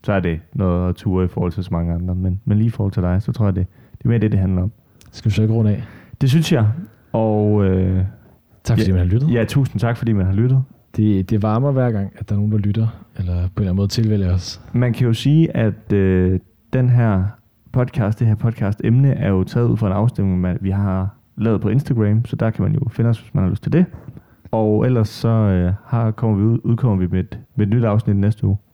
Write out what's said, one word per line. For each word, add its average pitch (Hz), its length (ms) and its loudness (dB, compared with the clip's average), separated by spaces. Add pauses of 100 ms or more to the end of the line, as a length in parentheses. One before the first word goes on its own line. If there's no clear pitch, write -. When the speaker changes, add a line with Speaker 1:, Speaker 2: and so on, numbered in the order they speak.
Speaker 1:
så 104 80 0
er 95 60 2
det 85 200 -2 (140)
noget 90 360 0
at 87 60 -2
ture 92 300 0
i - 20 -2
forhold 87 240 -4
til 95 120 -6
så 90 80 -10
mange 85 220 -2
andre. 90 220 -4
Men, 92 300 -2
men 104 120 0
lige 110 100 2
i - 40 0
forhold 101 220 -4
til 90 100 -2
dig, 90 180 0
så - 100 -4
tror 110 140 -2
jeg, 95 100 0
det, 92 120 -2 (240)
det - 140 -14
er 117 40 2
mere 117 100 2
det, 107 120 2
det 101 80 0
handler 92 220 0
om. 104 100 -2 (400)
Speaker 2:
Skal - 180 -4
vi 101 60 0
så 110 60 2
ikke 110 120 2
runde 110 180 2
af? - 120 -4 (380)
Speaker 1:
Det 135 80 2
synes 156 220 2
jeg. 117 160 4 (440)
Og, 107 540 2
øh, 92 380 0 (600)
Speaker 2:
Tak, 120 140 0
fordi 107 140 2
Speaker 1:
ja, 92 60 2
Speaker 2:
man 90 100 2
har 90 60 0
lyttet. 131 200 2
Speaker 1:
ja, 113 120 2
tusind - 340 0
tak, 117 180 0
fordi 113 160 -2
man 95 120 0
har 95 80 0
lyttet. 127 300 2 (340)
Speaker 2:
Det, 101 320 2
det 107 140 0
varmer 117 280 0
hver 127 200 0
gang, 98 260 -4
at - 120 -12
der 104 60 -2
er 101 40 0
nogen, 104 120 0
der 107 60 0
lytter, 104 300 0 (300)
eller 90 160 -4
på 87 80 -2
en - 20 -2
eller 92 180 -4
anden 92 140 0
måde 98 120 0
tilvælger 101 460 0
os. - 280 -6 (120)
Speaker 1:
Man 120 200 0
kan 127 140 0
jo 113 60 2
sige, 151 440 2
at, 107 360 -2
øh, 92 460 2 (340)
den 127 160 2
her 113 340 2 (480)
podcast, 123 480 -2
det 120 80 2
her 110 80 4
podcast-emne, 113 760 0
er 98 160 -2
jo 92 140 2
taget 120 240 -2
ud 120 100 2
fra 110 100 0
en 95 60 0
afstemning, 98 480 0
man, 90 200 -2
vi 95 80 -2
har 95 460 -2 (220)
lavet 107 240 0
på 104 80 -2
Instagram, 113 560 0
så - 100 -8
der 113 160 0
kan 110 120 -4
man 101 100 0
jo 104 160 -2
finde 117 200 -2
os, 113 100 0
hvis - 140 -20
man 95 100 0
har 87 80 0
lyst - 120 -4
til - 100 -2
det. 175 120 4 (680)
Og 107 340 2
ellers 120 240 2
så, - 180 -6
øh, 98 460 2 (120)
har, 117 260 -2
kommer 107 260 0
vi 101 60 2
ud, 113 200 2
udkommer 117 340 0
vi 92 140 0
med 92 80 0
et, - 200 -6 (160)
med 104 120 0
et 101 60 0
nyt 123 100 2
afsnit 104 320 0
næste 101 320 0
uge. 101 100 0 (160)